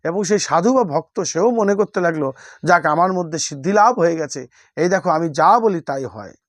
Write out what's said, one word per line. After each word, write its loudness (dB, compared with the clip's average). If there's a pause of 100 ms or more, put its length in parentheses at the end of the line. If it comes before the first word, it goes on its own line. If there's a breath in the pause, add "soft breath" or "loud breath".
এবং -4
সেই 0
সাধু 2
বা 4
ভক্ত -4
সেও 0
মনে 0
করতে -2
লাগলো, -2 (300 loud breath)
"যাক, 2
আমার 2
মধ্যে -4
সিদ্ধি -4
লাভ 4
হয়ে 2
গেছে, -8 (280 soft breath)
এই 0
দেখো 0
আমি 0
যা 4
বলি 0
তাই -6
হয়।" -14 (160)